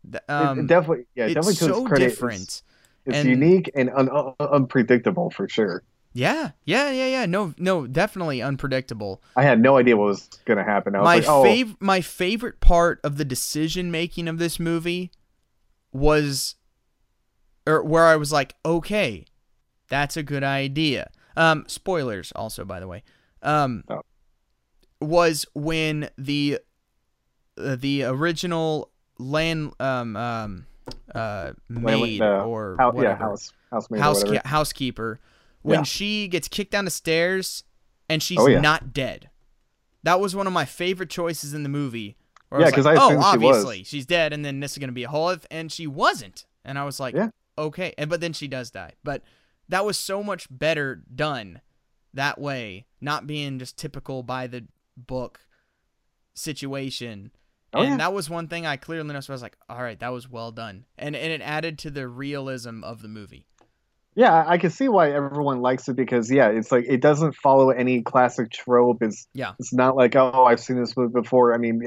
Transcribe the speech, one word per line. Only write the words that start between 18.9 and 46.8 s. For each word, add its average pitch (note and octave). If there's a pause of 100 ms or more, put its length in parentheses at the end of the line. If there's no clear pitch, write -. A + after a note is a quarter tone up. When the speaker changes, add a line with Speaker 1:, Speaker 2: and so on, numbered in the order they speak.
Speaker 1:
that's C#3+
a E3
good C#3
idea." C#3 (260)
Um, D#3+
spoilers C3+
also, G#2+
by F#2
the F#2
way. F2+ (400)
Um, C#3+
Speaker 2:
Oh. - (1000)
Speaker 1:
was D#3+ (100)
when D#3
the, C#3+ (1000)
uh, C3+
the C#3
original D#3+ (260)
land, D#3
um, B2
um, A2 (500)
uh, G#2 (160)
Speaker 2:
Land, A#2
Speaker 1:
maid A2+
Speaker 2:
uh, G2+
Speaker 1:
or A2
Speaker 2:
hou-, B2+ (100)
yeah, G#2
Speaker 1:
whatever. A2
Speaker 2:
house, G#2+ (200)
housemaid A2
or -
Speaker 1:
House-, D3
Speaker 2:
whatever. G#2
Speaker 1:
housekeeper, B2 (420)
when -
Speaker 2:
Yeah. D3+
Speaker 1:
she G#3
gets F3
kicked -
down G3+
the E3+
stairs F3 (460)
and G#2
she's -
Speaker 2:
Oh, B2
yeah. A#2
Speaker 1:
not D3+
dead. B2+ (720)
That F3
was G3
one G3
of F#3
my D#3+
favorite F3+
choices D#3+
in D3+
the C#3+
movie. A#2 (320)
Where C3+
Speaker 2:
Yeah, E3
Speaker 1:
I D3+
was C3
Speaker 2:
'cause C#3
Speaker 1:
like, D3+
Speaker 2:
I -
Speaker 1:
"Oh, C4+
Speaker 2:
assumed D3
she -
was. B2
Speaker 1:
obviously, G2+
she's C#3
dead, D#3+
and D3
then C#3
this C#3
is -
gonna C3+
be A#2+
a A#2
whole D#3
oth-," F3
and D#3+
she E3
wasn't. D#3 (200)
And C3+
I C#3+